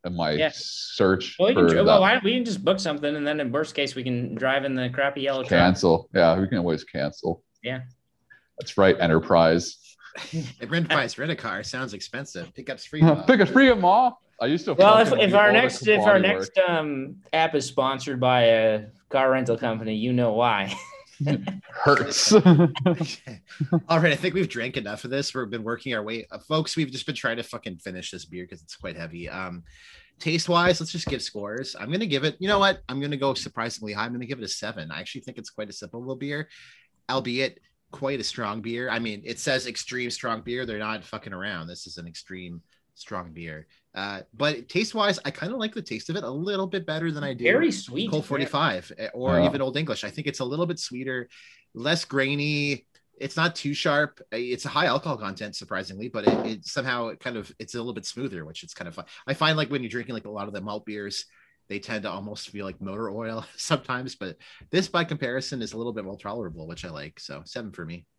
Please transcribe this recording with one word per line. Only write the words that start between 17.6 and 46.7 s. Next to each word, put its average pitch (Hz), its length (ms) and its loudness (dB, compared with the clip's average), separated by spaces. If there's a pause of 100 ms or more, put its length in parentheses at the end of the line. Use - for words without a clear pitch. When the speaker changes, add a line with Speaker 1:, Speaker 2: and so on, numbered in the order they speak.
Speaker 2:
sponsored 131 540 -2
by 127 240 6
a 110 400 6 (240)
car 135 240 4
rental 120 260 2
company, 110 380 -2
you 117 160 0
know 123 200 2
why. 107 400 2 (480)
<laughs> 143 60 0 (420)
Speaker 1:
Hurts. - 640 2
<laughs> - 0 -
Speaker 3:
<laughs> 160 1600 4
All 165 120 4
right, 160 120 6
I 143 40 2
think 175 180 -2
we've 185 140 2
drank 120 280 -6
enough 104 280 -6
of 123 60 -8
this. 139 240 -2
We've 123 160 -4
been 113 140 -6
working 120 300 -4
our 107 80 -2
way, 110 280 -8
uh, - 80 -12
folks, 156 380 -2
we've 151 140 0
just 123 160 -10
been 156 100 -6
trying 117 220 -4
to 117 40 -8
fucking 107 360 -12
finish 92 340 -10
this 85 120 -12
beer 87 220 -12
'cause 85 160 -20
it's - 140 -20
quite 85 200 -12
heavy. 85 320 -12
Um, 87 360 -10 (560)
taste-wise, 170 600 2
let's 165 120 -6
just 170 140 -6
give 131 160 -4
scores. 107 560 -8
I'm 107 120 -8
gonna 196 160 -2
give 143 180 0
it, 156 140 -2
you 185 100 -4
know 208 120 4
what? 196 280 2
I'm 131 120 -4
gonna 143 160 -4
go 135 180 0
surprisingly 113 580 -6
high. 104 120 -2
I'm 117 80 -6
gonna 120 140 -8
give 131 120 -8
it 113 60 -10
a 95 40 -10
seven. 101 440 -8
I 73 80 -8
actually 117 220 -12
think 123 160 -14
it's 110 120 -16
quite 107 180 -10
a 101 40 -18
sippable 123 460 -12
beer, 143 300 -8 (640)
albeit 123 480 -2 (320)
quite 135 300 -6
a 107 40 -6
strong 110 360 -6
beer. 117 300 -6
I 113 100 -2
mean, 107 240 -8
it 113 160 -10
says 131 260 -2
extreme 123 440 -8
strong 113 320 -6
beer. 123 240 -6
They're 110 120 -6
not 107 260 -6
fucking 107 280 -12
around. 92 340 -8
This 85 220 -16
is 82 100 -16
an 85 80 -14
extreme 85 560 -14 (320)
strong 90 380 -12
beer. 80 340 -14 (280)
Uh, 98 260 -6 (140)
but 135 340 -2
taste-wise, 208 560 0
I 143 60 -2
kinda 190 260 -8
like 214 160 -4
the 226 100 -10
taste - 280 -10
of 165 60 -4
it 208 80 -6
a 117 60 -6
little 190 360 -4
bit 180 180 -6